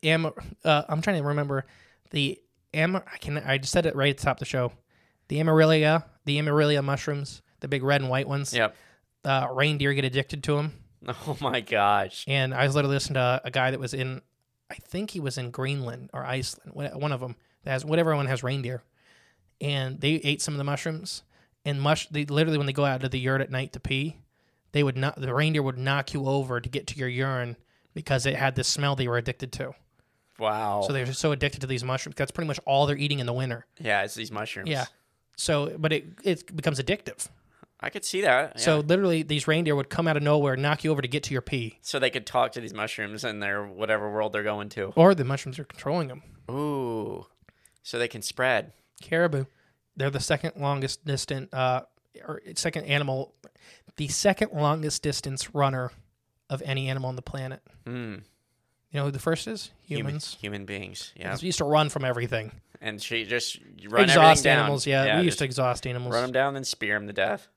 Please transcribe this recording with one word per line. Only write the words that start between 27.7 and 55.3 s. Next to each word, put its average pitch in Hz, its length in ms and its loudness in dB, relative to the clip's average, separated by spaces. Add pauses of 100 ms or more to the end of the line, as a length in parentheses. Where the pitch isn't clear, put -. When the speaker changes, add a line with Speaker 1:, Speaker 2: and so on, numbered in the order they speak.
Speaker 1:
because 135 340 -2
it 135 80 0
had 135 200 0
this 131 120 0
smell 143 280 0
they 131 120 -2
were 120 100 0
addicted 123 360 -6
to. 131 200 -8 (680)
Speaker 2:
Wow. 107 460 0
Speaker 1:
So 143 80 0
they're 131 200 -2
so 156 180 0
addicted 135 300 -2
to 135 60 -8
these 127 160 -4
mushrooms. 131 320 -4
That's - 160 -4
pretty 165 160 -6
much 147 180 -4
all 139 220 4
they're 143 100 0
eating 143 220 -2
in 123 80 -4
the 120 60 -4
winter. 123 320 -4 (140)
Speaker 2:
Yeah, 104 240 2
it's 104 120 -6
these 113 160 -8
mushrooms. 107 380 -8
Speaker 1:
Yeah. 135 160 -2 (500)
So, 156 420 0
but 160 160 0
it, - 120 -2 (180)
it 180 320 -2
becomes 151 240 0
addictive. 135 480 -4 (560)
Speaker 2:
I - 60 -2
could - 160 -10
see 190 160 -2
that. 139 380 4
Speaker 1:
So 156 180 4
Speaker 2:
Yeah. 151 80 0
Speaker 1:
literally, 170 380 4
these 147 240 -2
reindeer 156 280 4
would 139 140 -2
come 165 180 0
out 160 80 2
of 147 60 0
nowhere, 147 340 4
knock 147 280 0
you 156 80 0
over 143 100 0
to 131 60 -2
get 143 160 0
to - 100 -6
your 123 80 0
pee. 120 400 -6
Speaker 2:
So - 160 -4
they 127 140 4
could 120 160 -6
talk 123 260 2
to 123 80 -8
these 110 140 -10
mushrooms 107 480 -6
in 110 160 -4
their 101 260 -2
whatever 104 460 0
world 107 220 0
they're 104 100 0
going 104 260 -2
to. 98 260 -6
Speaker 1:
Or 180 200 8
the 151 100 -2
mushrooms 131 320 -4
are 156 60 -10
controlling 143 480 -4
'em. 131 100 -16 (280)
Speaker 2:
Ooh. 120 760 -4 (560)
So - 160 -8
they 117 100 0
can 113 140 -10
spread. 127 500 2 (300)
Speaker 1:
Caribou. 160 440 0 (520)
They're 139 140 0
the 135 80 -2
second 156 380 -2
longest 139 480 -2
distant, 135 500 -4
uh, 127 260 2 (460)
or 151 140 -10 (140)
second 156 300 -4
animal, 143 480 -2 (600)
the 147 140 -4
second - 440 2
longest 151 480 0
distance 135 540 -6